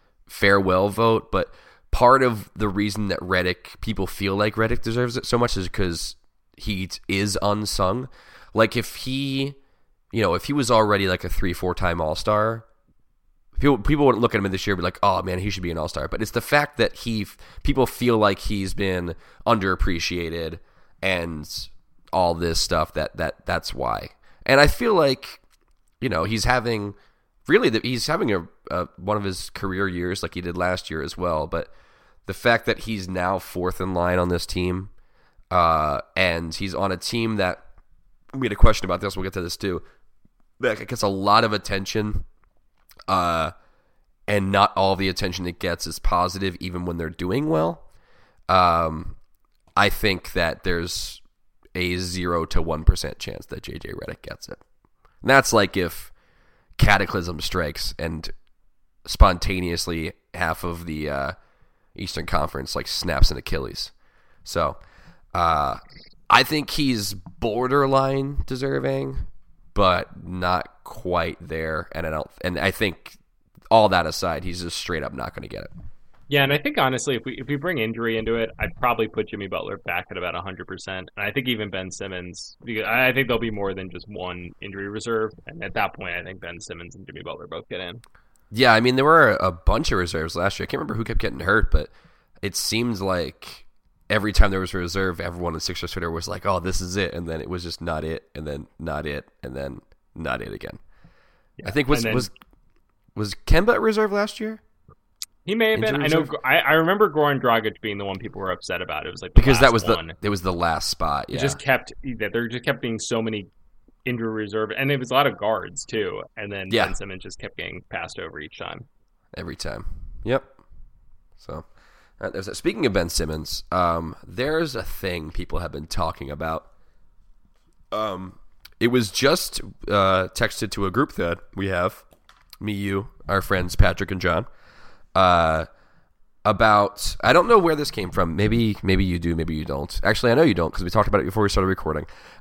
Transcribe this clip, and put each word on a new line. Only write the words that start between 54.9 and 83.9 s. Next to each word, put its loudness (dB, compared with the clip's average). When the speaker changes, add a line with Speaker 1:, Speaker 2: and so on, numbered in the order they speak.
Speaker 1:
And 2
that's, 6
like, 4
if -4
Cataclysm 2
strikes -4
and -6
spontaneously 4
half -4
of -8
the, -6
uh, -4
Eastern -8
Conference, -2
like, -6
snaps 2
an -6
Achilles. -6
So, -2
uh, 2
I 6
think -4
he's -2
borderline 0
deserving, -4
but 0
not -2
quite -4
there. -6
And -6
I -4
don't, -6
and -4
I 2
think -4
all 8
that 4
aside, -4
he's -6
just -8
straight -4
up -6
not -8
gonna -12
get -12
it. -16
Speaker 2:
Yeah, 4
and 2
I 4
think, -4
honestly, 2
if -6
we, -8
if -10
we -2
bring -4
injury -2
into -2
it, -2
I'd -4
probably 0
put -4
Jimmy -8
Butler -6
back -6
at -10
about -4
a -6
hundred -10
percent. -10
And -6
I -4
think -4
even -4
Ben -6
Simmons, -12
because -6
I, 2
I 4
think 2
there'll 0
be -2
more -4
than -10